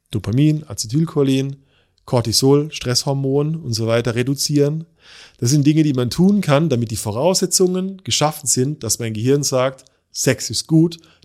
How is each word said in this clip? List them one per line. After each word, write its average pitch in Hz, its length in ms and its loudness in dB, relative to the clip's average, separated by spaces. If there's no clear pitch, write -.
Dopamin, 143 580 0
Acetylcholin, 135 880 -2
Cortisol, 135 680 2
Stresshormon 139 840 -2
und 156 160 -8
so 110 160 -2
weiter 117 280 0
reduzieren. 143 680 0
Das 123 140 0
sind 147 140 4
Dinge, 156 180 4
die 151 100 2
man 123 160 0
tun 190 320 2
kann, 151 260 2
damit 120 240 -2
die 110 60 -6
Voraussetzungen 185 1080 0
geschaffen 147 440 -2
sind, 139 360 -2
dass 110 160 -4
mein 113 140 -4
Gehirn 127 300 0
sagt, 135 420 -2
Sex - 380 0
ist - 180 -6
gut, 160 300 4